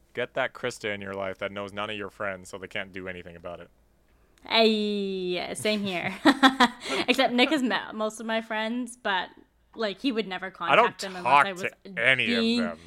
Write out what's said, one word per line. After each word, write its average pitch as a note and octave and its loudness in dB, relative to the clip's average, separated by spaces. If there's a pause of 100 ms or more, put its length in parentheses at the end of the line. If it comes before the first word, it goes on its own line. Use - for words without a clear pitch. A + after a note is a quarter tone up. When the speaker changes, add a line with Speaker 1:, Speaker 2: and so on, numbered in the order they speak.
(140)
Speaker 1:
Get B2 -4
that B2+ 0
Krista A2 -4
in G2+ -6
your G2 -8
life G2 -4
that G2+ -6
knows G2+ -8
none G#2 -6
of G#2+ -6
your G2+ -8
friends, F#2+ -6
so G2+ -10
they F#2 -10
can't G2 -6
do F#2 -10
anything F2 -12
about E2+ -10
it. F2 -20 (760)
Speaker 2:
Ay, G#3 0
same G#3+ -2
here. F#3+ -4 (100)
<laughs> C4 4
Except B3+ 4
Nick B3 6
has D4+ 2
met F#3+ 0
most A3 -4
of A3+ -10
my A3+ -2
friends, A3+ -4
but, F#3 -2 (460)
like, G#3 -4
he C4+ 0
would G#3+ -2
never F#3 -6 (120)
Speaker 1:
I E3 2
don't A3+ 8
Speaker 2:
contact - -4
them F#3+ -8
unless F3 -2
Speaker 1:
talk C#3+ 8
Speaker 2:
I - -2
was F3 -10
Speaker 1:
to F3+ -8
any A#2+ 4
of A#3 2
Speaker 2:
being A#3 2
Speaker 1:
them, E2+ -4